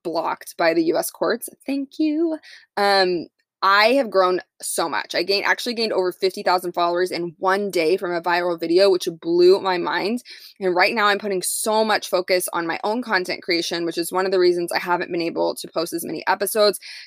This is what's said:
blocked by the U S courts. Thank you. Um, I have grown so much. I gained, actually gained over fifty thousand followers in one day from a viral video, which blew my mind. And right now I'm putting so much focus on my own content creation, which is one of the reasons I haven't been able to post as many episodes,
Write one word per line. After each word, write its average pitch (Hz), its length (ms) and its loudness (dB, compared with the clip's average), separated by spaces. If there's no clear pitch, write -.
blocked 165 520 -6
by 165 180 2
the 165 100 2
U 160 120 0
S 160 140 -2
courts. 185 380 -4
Thank 277 320 -6
you. 311 400 0
Um, 190 500 2
I 202 260 6
have 254 200 2
grown 185 320 2
so 170 260 -4
much. 110 260 -6
I 160 80 0
gained, 196 220 -2
actually 208 300 -2
gained 220 180 -2
over 185 200 0
fifty 190 300 -4
thousand 180 300 0
followers 175 380 0
in 165 280 -6
one 196 320 0
day 175 280 0
from 185 120 -6
a 170 120 -4
viral 175 360 0
video, 170 300 4
which 180 180 2
blew 175 400 4
my 185 160 -2
mind. 175 460 -2
And 185 160 0
right 202 200 2
now 208 140 2
I'm 202 100 2
putting 190 240 -4
so 220 420 0
much 214 240 0
focus 185 460 0
on 170 120 -4
my 165 180 -4
own 226 180 -2
content 185 400 -2
creation, 170 420 -2
which 170 140 -4
is 170 120 -4
one 185 140 0
of 190 80 -2
the 190 60 2
reasons 175 340 2
I - 60 0
haven't 175 340 -2
been 175 80 -2
able 165 360 -2
to - 120 -12
post 170 240 -6
as 170 140 -8
many 165 200 -8
episodes, 202 540 2